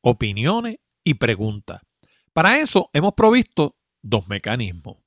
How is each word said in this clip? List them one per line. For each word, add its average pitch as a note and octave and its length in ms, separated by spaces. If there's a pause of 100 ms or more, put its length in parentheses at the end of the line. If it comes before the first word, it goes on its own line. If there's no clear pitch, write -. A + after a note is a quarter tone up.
opiniones B2 760 (240)
y D#3 120
preguntas. G#2 640 (520)
Para G3 240
eso D4 360
hemos F3+ 200
provisto A3+ 640 (260)
dos G2+ 260
mecanismos. G2 800